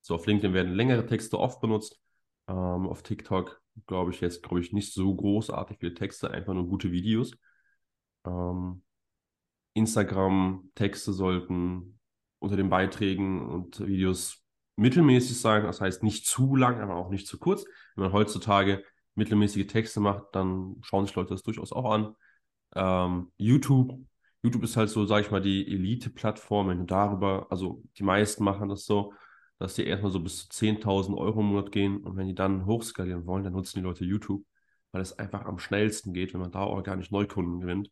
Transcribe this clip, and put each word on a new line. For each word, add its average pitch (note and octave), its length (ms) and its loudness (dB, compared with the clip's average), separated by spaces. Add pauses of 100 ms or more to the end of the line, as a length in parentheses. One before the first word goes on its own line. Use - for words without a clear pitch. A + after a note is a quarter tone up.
So, E2 140 -4
auf E2 100 -8
LinkedIn G#2 280 4
werden F2+ 200 2
längere A#2 320 2
Texte - 340 -2
oft - 220 0
benutzt. A2 400 -2 (480)
Ähm, F#2 380 -2
auf - 160 -8
TikTok, - 580 -4 (260)
glaub F#2 220 -2
ich, E2+ 120 -6
jetzt, F2 200 -4
glaub F2 160 -2
ich, F2 140 -2
nicht G2+ 220 -4
so F#2+ 200 2
großartig G2+ 680 -2
viele F2 140 -6
Texte, - 380 -8
einfach F#2 220 -6
nur F2+ 120 -2
gute F#2 280 -2
Videos. A2 400 0 (920)
Ähm, F2+ 580 -4 (920)
Instagram-Texte F#2+ 1400 0
sollten F2+ 880 -2 (400)
unter G2 160 -2
den G2 140 2
Beiträgen F#2+ 800 0
und F2+ 360 -8
Videos F#2+ 600 0 (320)
mittelmäßig B2+ 640 6
sein, G#2+ 220 4
das F2+ 180 -4
heißt F#2 220 -2
nicht G#2 220 0
zu C3+ 300 2
lang, B2 240 4
aber G2 160 -4
auch F#2 140 -6
nicht G2 180 -6
zu - 100 -12
kurz. F#3+ 280 0 (300)
Wenn F#2+ 100 0
man F#2 80 2
heutzutage G2 680 4 (340)
mittelmäßige G#2 520 2
Texte A2 320 -2
macht, G2+ 320 2
dann F#2+ 520 -2
schauen G2 220 0
sich - 100 -10
Leute F#2 160 -2
das F#2+ 120 -6
durchaus - 300 -8
auch B2 180 -2
an. G#2+ 240 0 (600)
Ähm, F2+ 600 0
YouTube, B2+ 640 4 (420)
YouTube C3+ 220 0
ist A2+ 140 -2
halt G#2+ 120 2
so, G#2 160 2
sag G#2 200 4
ich G#2+ 60 -6
mal, F#2+ 100 2
die G2 280 0
Elite-Plattform, G#2 1000 -2
wenn F2+ 100 0
du F2+ 60 -4
darüber, G2 640 0
also F2+ 340 -6 (140)
die G2+ 60 -6
meisten G2+ 420 2
machen G2 240 0
das G2 160 -8
so, G2+ 280 0 (460)
dass F#2 140 -6
die - 140 -2
erstmal F#2+ 240 -2
so F#2 80 -2
bis - 220 -8
zu - 80 -20
zehntausend G2+ 680 0
Euro G#2+ 220 0
im G#2 80 2
Monat G2+ 240 0
gehen G2+ 320 0
und F#2 120 -8
wenn F#2+ 120 -4
die F#2 80 -4
dann F#2+ 320 0
hochskalieren F#2 580 -4
wollen, F#2+ 180 -2
dann F#2 100 -6
nutzen F#2+ 260 -6
die F#2 40 -4
Leute F2+ 220 -4
YouTube, G2+ 400 -4 (460)
weil F#2 100 -6
es - 160 -10
einfach G2 280 -8
am F#2 120 -8
schnellsten G#2 560 -2
geht, F#2 220 -4
wenn F#2 60 -4
man F2 100 -6
da F#2+ 120 -4
organisch F#2+ 460 -4
Neukunden F#2 520 -2
gewinnt. F2+ 300 -4